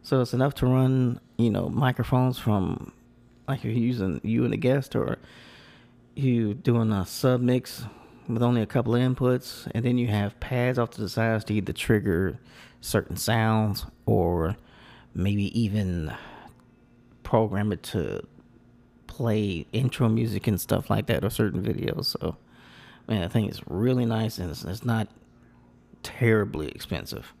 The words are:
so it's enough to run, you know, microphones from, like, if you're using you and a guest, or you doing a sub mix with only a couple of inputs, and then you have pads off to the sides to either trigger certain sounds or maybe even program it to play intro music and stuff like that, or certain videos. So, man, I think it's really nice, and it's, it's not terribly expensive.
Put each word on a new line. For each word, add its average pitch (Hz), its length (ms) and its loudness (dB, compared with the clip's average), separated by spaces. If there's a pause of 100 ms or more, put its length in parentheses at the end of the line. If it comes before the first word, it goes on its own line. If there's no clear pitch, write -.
so 135 200 0
it's 120 120 0
enough 135 220 2
to - 100 0
run, 127 540 4 (180)
you 113 140 4
know, 98 180 0
microphones 127 680 2
from, 98 520 0 (560)
like, 135 120 -4
if - 60 -10
you're 110 80 -2
using 113 500 0
you 117 200 0
and 117 100 0
a 104 40 -2
guest, 131 380 0
or - 220 0 (960)
you 117 400 2
doing 117 360 2
a 98 140 0
sub 127 360 0
mix 123 440 0 (420)
with 117 140 0
only 120 200 4
a 104 40 2
couple 120 300 0
of 123 60 2
inputs, 127 760 0
and 113 80 0
then 123 140 2
you 120 100 0
have 104 320 0
pads 123 400 0
off 117 120 0
to - 100 -10
the 95 80 -4
sides 113 360 0
to 107 80 -2
either 104 200 -2
trigger 95 680 2 (400)
certain - 380 -2
sounds 110 680 0 (200)
or 87 500 2 (580)
maybe 101 460 0
even 92 540 -2 (1120)
program 104 480 2
it 85 120 -4
to 60 380 -4 (840)
play 104 680 -2
intro 120 360 0
music 113 380 0
and 101 120 2
stuff - 300 -2
like - 180 0
that, - 160 0
or 98 60 0
certain 98 320 0
videos. - 440 -4
So, - 320 -4 (680)
man, 104 160 0
I 87 40 -2
think 107 220 0
it's - 180 -10
really 123 380 0
nice, 110 320 -2
and 90 120 -6
it's, - 140 -10
it's 101 220 -8
not 113 240 0 (920)
terribly 107 680 2
expensive. - 720 -10